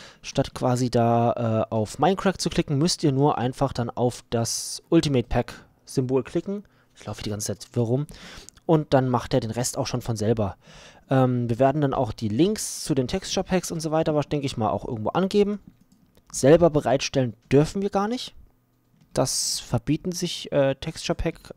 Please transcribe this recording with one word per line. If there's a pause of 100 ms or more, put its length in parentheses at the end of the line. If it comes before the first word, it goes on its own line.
(220)
statt
quasi
da,
äh,
auf
Minecraft
zu
klicken,
müsst
ihr
nur
einfach
dann
auf
das
Ultimate
Pack (180)
Symbol
klicken. (300)
Ich
laufe
die
ganze
Zeit
wirr
rum. (580)
Und
dann
macht
er
den
Rest
auch
schon
von
selber. (520)
Ähm,
wir
werden
dann
auch
die
Links
zu
den
Texture
Packs
und
so
weiter,
was
denke
ich
mal,
auch
irgendwo
angeben. (720)
Selber
bereitstellen (160)
dürfen
wir
gar
nicht. (800)
Das
verbieten
sich,
äh,
Texture
Pack,